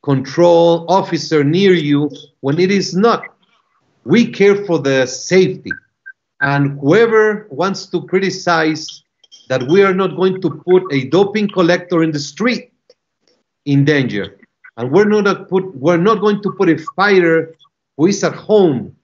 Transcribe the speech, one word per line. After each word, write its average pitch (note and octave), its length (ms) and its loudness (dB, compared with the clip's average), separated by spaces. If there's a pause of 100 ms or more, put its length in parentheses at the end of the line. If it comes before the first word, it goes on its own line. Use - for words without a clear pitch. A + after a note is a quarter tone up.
control E3+ 840 2
officer E3+ 560 -2
near F#3 300 2
you D3 360 0 (300)
when C#3 200 -2
it F#3+ 120 2
is E3+ 240 -2
not? G#3 300 0 (800)
We A#3 260 2
care G3+ 340 2
for E3 140 -2
the C3+ 260 0
safety. - 680 -2 (680)
And C#3+ 400 -2
whoever G#3+ 720 2
wants F3 360 -6
to F3 200 -6
criticize E3 960 -2 (460)
that C3 180 -2
we G3 160 4
are F#3+ 100 2
not F3+ 220 -2
going F#3 260 -2
to E3+ 80 -2
put F3+ 420 0
a B2+ 180 -2
doping G3+ 400 0
collector F3 520 0
in E3 100 0
the D3 80 -6
street - 520 -6 (920)
in C#3 200 2
danger, A2+ 540 -2 (380)
and B2 140 -8
we're G3+ 140 4
not G#3 220 2
a F#3 160 -2
put, F#3 320 -4
we're E3+ 220 0
not G3+ 220 2
going G#3 220 -2
to F#3+ 120 -6
put F#3 140 -2
a D#3+ 120 2 (160)
fighter F3 600 0 (400)
who D3+ 120 2
is G3+ 160 -2
at D3+ 100 -2
home D#3+ 680 0